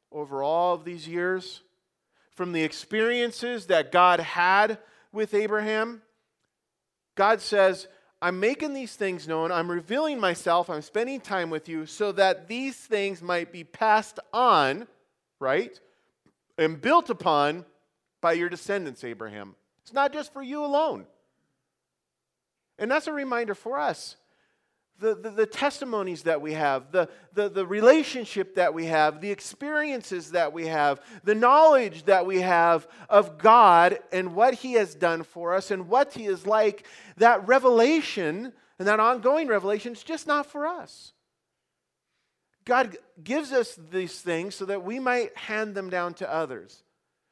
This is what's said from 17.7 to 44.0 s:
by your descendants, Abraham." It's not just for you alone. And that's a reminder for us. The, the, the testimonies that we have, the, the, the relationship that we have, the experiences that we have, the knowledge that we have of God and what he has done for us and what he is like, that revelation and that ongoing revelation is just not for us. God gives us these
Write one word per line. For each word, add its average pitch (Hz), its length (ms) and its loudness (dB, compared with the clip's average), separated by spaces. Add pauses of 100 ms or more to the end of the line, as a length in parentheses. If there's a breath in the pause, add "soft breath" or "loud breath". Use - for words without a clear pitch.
by 170 120 2
your 170 160 -2
descendants, 170 560 -8
Abraham." 104 500 -14 (280)
It's - 100 -20
not 277 200 0
just 294 200 -10
for 277 100 -16
you 285 220 -8
alone. 285 420 -2 (1700)
And 214 120 -6
that's 302 160 -2
a 311 60 -6
reminder 240 420 -6
for 254 240 -8
us. 262 380 -6 (840)
The, 214 160 -2
the, 202 160 -10
the 214 160 0
testimonies 214 760 -6
that 156 180 -2
we 151 140 -8
have, 139 360 -2
the, 170 200 0 (240 loud breath)
the, 208 160 -2
the 185 160 -4
relationship 220 880 2
that 180 180 2
we 165 140 -8
have, 156 340 2
the 202 100 -6
experiences 262 1000 -8
that 160 240 -2
we 165 140 -8
have, 147 340 0 (200 loud breath)
the 202 120 0
knowledge 240 720 6
that 185 200 4
we 185 160 0
have 170 480 4 (220 loud breath)
of 202 260 4
God 190 600 8 (120)
and 185 240 -4
what 240 200 4
he 254 200 -10
has 190 200 2
done 165 280 -2
for 170 320 -6
us 196 160 -4
and 185 180 -6
what 277 260 2
he 233 100 -12
is 185 220 -6
like, 214 400 0 (320 loud breath)
that 214 280 4
revelation 247 1080 2 (240 soft breath)
and 190 100 -2
that 214 100 2
ongoing 247 500 2
revelation 208 440 -2
is 214 100 -18
just 320 240 -10
not 285 200 -2
for 294 200 -8
us. - 460 -12 (1500)
God 240 320 0 (260)
gives 262 300 -4
us 247 260 -2 (120)
these 180 320 -6